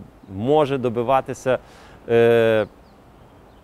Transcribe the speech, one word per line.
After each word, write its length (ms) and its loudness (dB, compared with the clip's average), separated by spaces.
може 420 0
добиватися, 840 -2
е, 580 2